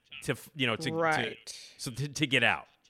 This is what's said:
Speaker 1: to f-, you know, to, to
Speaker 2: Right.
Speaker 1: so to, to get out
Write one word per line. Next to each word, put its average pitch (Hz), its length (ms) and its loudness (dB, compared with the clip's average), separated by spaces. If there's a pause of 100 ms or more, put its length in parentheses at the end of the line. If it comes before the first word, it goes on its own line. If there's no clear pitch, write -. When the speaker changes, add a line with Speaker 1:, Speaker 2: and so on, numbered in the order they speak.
(240)
Speaker 1:
to 147 100 0
f-, - 220 -10
you 131 120 2
know, 110 80 2
to, 156 140 -4
to 160 60 -2
Speaker 2:
Right. 156 580 0 (240)
Speaker 1:
so 139 140 -6
to, 131 160 -4
to 143 200 0
get 120 160 4
out 92 240 4 (220)